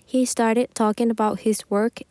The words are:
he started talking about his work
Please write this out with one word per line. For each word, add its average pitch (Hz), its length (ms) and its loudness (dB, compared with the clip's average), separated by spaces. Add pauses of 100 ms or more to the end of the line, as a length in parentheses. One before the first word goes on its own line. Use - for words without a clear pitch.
he 254 200 0
started 233 500 0
talking 226 340 0
about 214 380 0
his 214 220 -2
work 208 420 -2